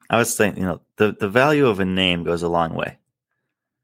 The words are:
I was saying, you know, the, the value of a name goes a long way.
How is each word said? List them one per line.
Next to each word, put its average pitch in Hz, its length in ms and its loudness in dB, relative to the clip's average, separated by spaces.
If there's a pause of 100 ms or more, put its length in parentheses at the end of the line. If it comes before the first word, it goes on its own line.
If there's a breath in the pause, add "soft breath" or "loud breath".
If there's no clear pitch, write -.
I - 80 0
was 113 180 0
saying, 104 220 0
you 92 80 -4
know, 87 160 -4 (160)
the, 104 220 2
the 104 100 -2
value 139 380 2
of 101 140 0
a 95 40 -2
name 92 400 0
goes 85 180 -2
a 87 60 -2
long 85 260 0
way. - 240 -8 (840)